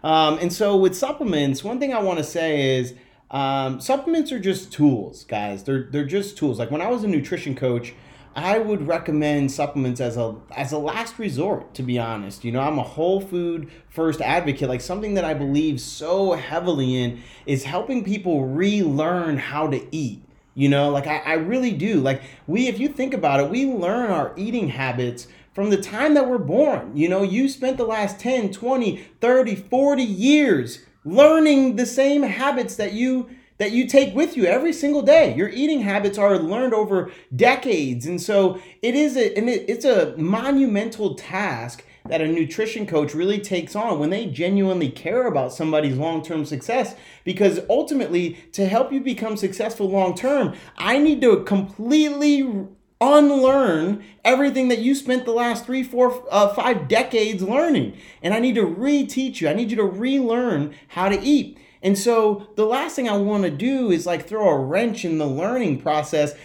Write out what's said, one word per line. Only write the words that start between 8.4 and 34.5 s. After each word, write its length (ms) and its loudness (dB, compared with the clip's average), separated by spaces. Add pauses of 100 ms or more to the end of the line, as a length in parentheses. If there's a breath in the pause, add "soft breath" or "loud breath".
would 280 -2
recommend 640 0
supplements 480 -4
as 160 -4
a, 200 -4 (200)
as 160 -6
a 60 -4
last 420 -6
resort, 540 -4
to 100 -10
be 160 -2
honest. 460 -8
You 80 -4
know, 80 -2
I'm 180 -2
a 40 -4
whole 360 -2
food 500 -6 (200 loud breath)
first 320 -2
advocate. 480 -2
Like, 100 -4
something 360 -6
that 100 0
I 80 -4
believe 480 -2
so 500 -2
heavily 640 -2
in 260 -4 (240 loud breath)
is 200 -2
helping 400 -4
people 400 -2
relearn 920 0
how 300 -4
to 180 -4 (100)
eat. 280 -6 (300 soft breath)
You 160 2
know, 200 2
like, 180 -2
I, 100 -2
I 160 -4
really 380 -2
do. 280 0
Like, 220 -2 (260 loud breath)
we, 220 0
if 100 -6
you 80 -2
think 260 -4
about 280 0
it, 80 0
we 160 -2
learn 460 -2
our 260 -2
eating 320 -4
habits 580 -6 (260 soft breath)
from 160 -2
the 120 2
time 320 0
that 140 4
we're 100 0
born. 580 0
You 140 2
know, 140 2
you 260 0
spent 260 -4
the 100 -2
last 340 -4
ten, 320 -2
twenty, 540 -2 (140)
thirty, 360 4
forty 480 2
years 840 2 (180)
learning 720 6
the 100 0
same 360 2
habits 540 -2
that 180 -6
you, 340 -2 (300 loud breath)
that 140 -2
you 160 2
take 260 4
with 240 0
you 80 4
every 260 2